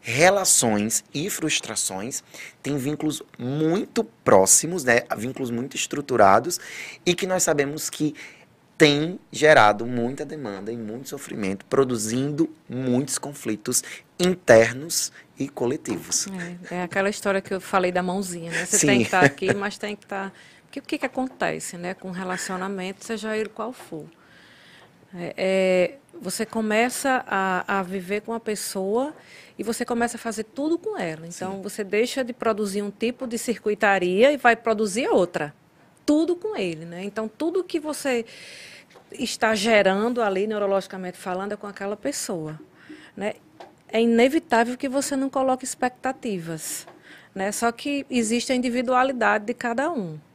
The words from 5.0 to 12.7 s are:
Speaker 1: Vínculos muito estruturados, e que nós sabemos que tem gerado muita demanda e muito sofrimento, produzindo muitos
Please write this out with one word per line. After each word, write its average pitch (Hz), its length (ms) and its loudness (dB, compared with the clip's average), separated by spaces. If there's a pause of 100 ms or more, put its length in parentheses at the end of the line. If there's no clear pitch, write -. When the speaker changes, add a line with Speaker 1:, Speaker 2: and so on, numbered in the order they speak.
Speaker 1:
Vínculos 123 320 -6
muito 120 260 -6
estruturados, 120 800 4 (460)
e 175 100 2
que 185 120 -4
nós 185 160 0
sabemos 147 480 0
que 151 240 -4 (600)
tem 156 440 4 (100)
gerado 117 560 8
muita 123 380 -2
demanda 113 480 -8
e 120 40 -6
muito 117 320 -10
sofrimento, 101 580 -6
produzindo 131 840 0 (180)
muitos 131 500 -2